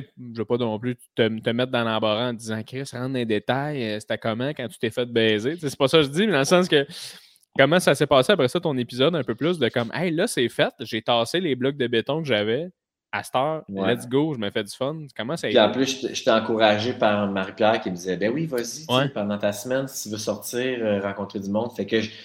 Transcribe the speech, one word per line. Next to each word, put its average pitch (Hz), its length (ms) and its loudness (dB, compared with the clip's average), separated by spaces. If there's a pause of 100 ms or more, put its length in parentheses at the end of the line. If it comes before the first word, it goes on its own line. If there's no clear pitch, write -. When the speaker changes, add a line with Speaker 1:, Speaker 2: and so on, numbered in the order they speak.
Speaker 1:
sais, - 120 -10 (200)
je 113 40 -14
veux 110 80 -4
pas 120 120 0
non 113 200 -2
plus 123 200 -6 (180)
te, 110 240 2
te 123 100 -4
mettre 127 220 0
dans 120 120 0
l'embarras 110 460 0
en 120 40 -4
disant, « 110 320 -6
Chris, 131 260 -10
rentre 123 160 -6
dans 135 60 -6
les 123 120 -2
détails, 127 580 -2
euh, 107 160 -4
c'était 107 200 -6
comment 117 300 -2
quand 131 180 -6
tu 92 100 -12
t'es 113 140 -2
fait 123 160 -2
baiser ? » 113 480 2
Tu 175 60 -12
sais, 147 100 -2
c'est - 80 -8
pas 139 80 4
ça 165 100 6
que 156 60 6
je 135 60 -2
dis, 180 180 0
mais 196 60 2
dans 147 40 4
le 139 80 4
sens 180 240 4
que, 143 160 6 (720)
comment 143 220 6
ça 165 160 4
s'est 147 100 2
passé 135 280 6
après 143 160 4
ça, 180 100 -2
ton 156 180 -2
épisode, 127 380 0
un 143 80 0
peu 120 100 -2
plus 165 240 -2
de 127 120 2
comme, « 117 260 -2
Hey, 170 160 -2
là, 170 160 0
c'est 123 200 0
fait, 151 340 0
j'ai 110 200 -6
tassé 120 380 0
les 156 160 0
blocs 135 220 -2
de 123 100 0
béton 139 340 0
que 151 60 -8
j'avais. 117 420 0 (420)
À 104 120 -4
cette - 120 -6
heure, 151 340 0
Speaker 2:
Ouais. 98 260 0
Speaker 1:
let's 120 140 -10
go, 143 240 2
je 120 60 -8
me 101 120 -4
fais 113 100 -2
du 101 140 -8
fun. » 143 220 -6 (180)
Comment 131 220 -6
ça - 100 -4
a - 20 0
Speaker 2:
Puis 110 80 6
en 104 120 6
Speaker 1:
été ? 110 80 -4
Speaker 2:
plus, 135 80 2 (160)
j'étais, 117 140 -4
j'étais - 160 2
encouragé 110 600 4
par 104 400 0
Marie-Pierre 107 480 0
qui 104 100 -6
me 90 60 -6
disait, « 90 220 -4
Ben 101 120 0
oui, 156 160 -2
vas-y, 127 180 -4
tu 117 60 -8 (140)
sais, - 100 -4
Speaker 1:
Ouais. 135 140 4
Speaker 2:
pendant 104 300 -4
ta 104 160 -2
semaine, 131 340 -4
si - 220 -12
tu 104 40 -8
veux 110 60 -6
sortir, 123 680 -4
euh, 101 140 0
rencontrer 98 400 -6
du 95 100 -6
monde. » 110 280 -2
Fait 101 80 -4
que 110 160 0
je, 107 80 -4 (160)